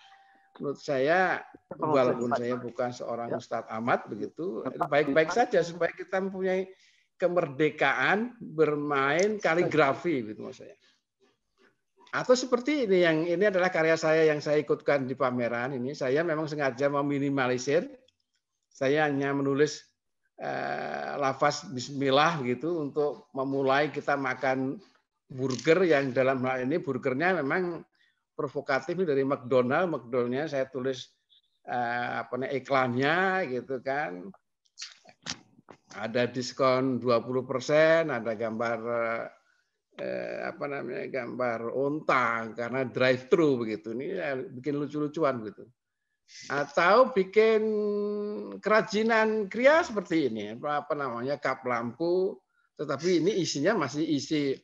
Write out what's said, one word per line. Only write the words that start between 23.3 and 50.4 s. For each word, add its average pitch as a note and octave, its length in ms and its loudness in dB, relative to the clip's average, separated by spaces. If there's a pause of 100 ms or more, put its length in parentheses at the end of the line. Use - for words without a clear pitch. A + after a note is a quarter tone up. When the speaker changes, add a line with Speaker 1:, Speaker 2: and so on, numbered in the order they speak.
Speaker 1:
memulai C#3 560 2
kita C#3+ 240 -2
makan C3 640 -2 (480)
burger, C3+ 560 2
yang C#3 320 4
dalam C3 320 2
hal C3 160 -2
ini C#3 160 0
burgernya C#3 640 0
memang E3+ 400 -2 (560)
provokatif, C#3+ 560 -2
ini F#3 80 -2
dari C3+ 240 2
McDonald. C3 640 2
McDonaldnya B2 560 -2
saya C3+ 240 -4
tulis, B2+ 400 -6 (560)
eh, A#2+ 560 -4
apa B2 160 -8
namanya, C3 160 -4
iklannya C3 600 0 (340)
gitu B2 320 -6
kan. F3 480 -6 (1700)
Ada A#2+ 300 0
diskon B2+ 720 0
dua A#2+ 180 4
puluh B2+ 240 -2
persen, D3+ 720 4
ada A#2 180 -4
gambar, A2+ 480 -2 (1200)
eh, B1+ 480 -6
apa - 240 -8
namanya, C#3 400 -8
gambar B2 640 -4
onta C3 840 0
karena A#2+ 320 -4
drive-thru B2+ 720 4
begitu. A2 320 -4
Ini B2 160 -6
ya E3 320 -4
bikin C#3 400 -6
lucu-lucuan D3 640 -2
gitu. G#2+ 240 -14 (800)
Atau F3 640 4
bikin G#3+ 560 4 (960)
kerajinan A3 880 2
kria C4+ 320 6
seperti F3+ 480 0
ini, G#2+ 240 -6